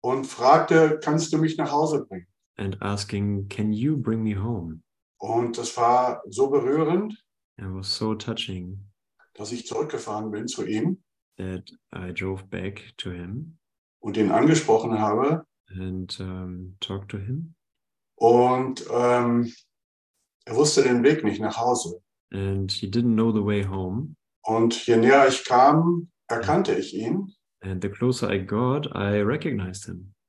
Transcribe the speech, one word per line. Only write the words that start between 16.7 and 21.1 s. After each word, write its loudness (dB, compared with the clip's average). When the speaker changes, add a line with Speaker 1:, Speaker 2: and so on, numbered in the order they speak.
Speaker 2:
talked -8
to -8
him. -8
Speaker 1:
Und, 4
ähm, 2
er -6
wusste 4
den 4
Weg 4